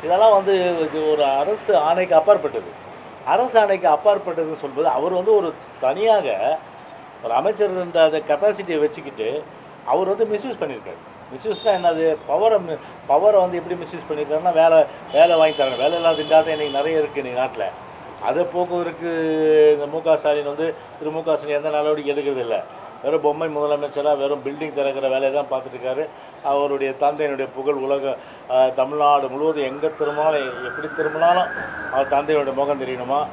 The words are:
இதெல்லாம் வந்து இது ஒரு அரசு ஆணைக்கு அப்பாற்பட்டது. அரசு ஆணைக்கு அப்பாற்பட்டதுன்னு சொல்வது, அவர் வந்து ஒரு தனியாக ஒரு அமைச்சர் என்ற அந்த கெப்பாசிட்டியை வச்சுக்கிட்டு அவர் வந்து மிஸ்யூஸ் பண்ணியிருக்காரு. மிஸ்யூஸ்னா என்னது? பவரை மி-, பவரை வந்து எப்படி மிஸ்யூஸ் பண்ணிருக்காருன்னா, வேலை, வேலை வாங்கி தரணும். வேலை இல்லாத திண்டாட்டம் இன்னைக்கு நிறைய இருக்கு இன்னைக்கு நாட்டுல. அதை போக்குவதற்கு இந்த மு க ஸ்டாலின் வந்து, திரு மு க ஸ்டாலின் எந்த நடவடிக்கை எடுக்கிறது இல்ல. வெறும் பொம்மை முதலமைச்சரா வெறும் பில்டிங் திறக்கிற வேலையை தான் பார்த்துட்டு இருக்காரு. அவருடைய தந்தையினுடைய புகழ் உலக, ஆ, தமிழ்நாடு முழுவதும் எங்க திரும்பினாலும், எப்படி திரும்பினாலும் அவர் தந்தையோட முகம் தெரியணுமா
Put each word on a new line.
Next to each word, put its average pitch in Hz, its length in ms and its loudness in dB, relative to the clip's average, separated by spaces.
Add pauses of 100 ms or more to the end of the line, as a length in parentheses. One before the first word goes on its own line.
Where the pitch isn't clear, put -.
இதெல்லாம் 190 280 6
வந்து 185 480 2
இது 156 320 0
ஒரு 147 140 2
அரசு 147 520 2
ஆணைக்கு 170 380 2
அப்பாற்பட்டது. 147 680 2 (420)
அரசு 226 340 2
ஆணைக்கு 190 300 2
அப்பாற்பட்டதுன்னு 165 640 0
சொல்வது, 147 340 -4
அவர் 139 240 0
வந்து 190 240 2
ஒரு 175 180 2 (280)
தனியாக 151 760 0 (680)
ஒரு 113 100 -4
அமைச்சர் 196 360 0
என்ற 175 340 0
அந்த 156 240 2
கெப்பாசிட்டியை 175 520 0
வச்சுக்கிட்டு 143 640 -4 (420)
அவர் 170 220 0
வந்து 208 180 0
மிஸ்யூஸ் 214 380 -6
பண்ணியிருக்காரு. 120 380 -12 (320)
மிஸ்யூஸ்னா 202 340 -4
என்னது? 165 480 2 (140)
பவரை 208 280 4
மி-, 165 220 -4 (300)
பவரை 190 300 6
வந்து 180 180 0
எப்படி 170 180 -6
மிஸ்யூஸ் 170 360 -10
பண்ணிருக்காருன்னா, 151 420 -2
வேலை, 160 300 6 (280)
வேலை 165 260 6
வாங்கி 156 260 4
தரணும். 131 140 -2
வேலை 147 160 0
இல்லாத 165 280 0
திண்டாட்டம் 156 260 4
இன்னைக்கு 151 300 -4
நிறைய 156 220 0
இருக்கு 143 240 -4
இன்னைக்கு 127 180 -4
நாட்டுல. 120 240 -4 (580)
அதை 135 200 0
போக்குவதற்கு 175 680 -4 (640)
இந்த 147 120 0
மு 156 160 -6
க 160 160 4
ஸ்டாலின் 147 280 0
வந்து, 156 280 -4 (260)
திரு 151 120 -6
மு 160 120 -6
க 160 120 0
ஸ்டாலின் 147 200 -4
எந்த 147 140 -2
நடவடிக்கை 151 480 -2
எடுக்கிறது 139 220 -2
இல்ல. 113 240 -4 (400)
வெறும் 151 180 0
பொம்மை 147 260 0
முதலமைச்சரா 147 680 -2
வெறும் 139 280 -2
பில்டிங் 147 280 -8
திறக்கிற 135 360 -2
வேலையை 135 240 0
தான் 139 260 -2
பார்த்துட்டு 127 160 -12
இருக்காரு. 131 320 -6 (360)
அவருடைய 143 560 -2
தந்தையினுடைய 143 560 -2
புகழ் 135 180 -2
உலக, 135 420 -2 (360)
ஆ, 131 160 4
தமிழ்நாடு 143 640 2
முழுவதும் 151 340 -2
எங்க 143 240 -4
திரும்பினாலும், 147 760 -2
எப்படி 156 220 -8 (100)
திரும்பினாலும் 160 500 2 (440)
அவர் 135 160 0
தந்தையோட 143 460 0
முகம் 139 280 -2
தெரியணுமா 131 520 -4